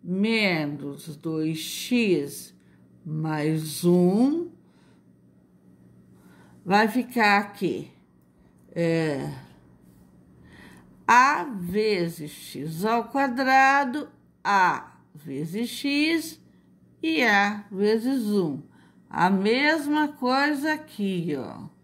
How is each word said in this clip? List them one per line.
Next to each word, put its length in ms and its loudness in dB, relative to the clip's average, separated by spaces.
menos 1160 -2
dois 400 -4
x 960 -2
mais 760 -4
um. 680 4
Vai 240 2
ficar 520 2
aqui, 520 -4
é, 580 -2
A 380 6
vezes 880 -2
x 540 -10
ao 240 0
quadrado, 960 2
A 520 0
vezes 560 -8
x 720 -2
e 180 0
A 480 2
vezes 580 0
um. 360 0
A 200 2
mesma 760 2
coisa 640 0
aqui, 680 -4
ó. 300 -12